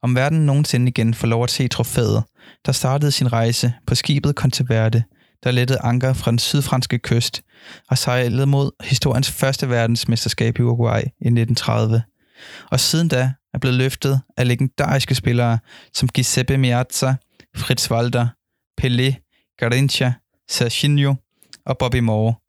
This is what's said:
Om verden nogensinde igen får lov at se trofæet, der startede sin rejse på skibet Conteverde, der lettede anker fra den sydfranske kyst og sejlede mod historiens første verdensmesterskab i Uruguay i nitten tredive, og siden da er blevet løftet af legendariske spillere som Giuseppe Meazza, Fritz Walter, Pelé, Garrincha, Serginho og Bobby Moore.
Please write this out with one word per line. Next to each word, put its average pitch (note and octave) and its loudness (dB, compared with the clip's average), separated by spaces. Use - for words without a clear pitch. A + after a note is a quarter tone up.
Om B2 0
verden D3+ 2
nogensinde C#3 2
igen A2+ 0
får B2 -4
lov A#2 0
at B2 -2
se B2+ -2
trofæet, A2+ 0
der C3 0
startede C#3 0
sin B2 0
rejse A#2 0
på - 0
skibet C#3+ 0
Conteverde, A2+ 0
der B2+ 0
lettede B2 0
anker B2 0
fra C3 -2
den A#2+ 2
sydfranske B2+ 0
kyst - -2
og B2+ 2
sejlede B2 0
mod C#3 2
historiens C3 -2
første C3+ -2
verdensmesterskab A#2 0
i B2 2
Uruguay A#2 2
i A#2 0
nitten A#2 2
tredive, A2+ 0
og C3+ 0
siden E3 0
da C3 0
er C#3 -4
blevet B2+ 0
løftet C3+ 0
af B2 0
legendariske C3+ 0
spillere A#2+ 0
som - 0
Giuseppe B2+ 0
Meazza, B2+ 0
Fritz - -4
Walter, A#2+ 0
Pelé, B2+ 0
Garrincha, B2 0
Serginho C#3 0
og C3 -6
Bobby B2+ 0
Moore. A2+ 0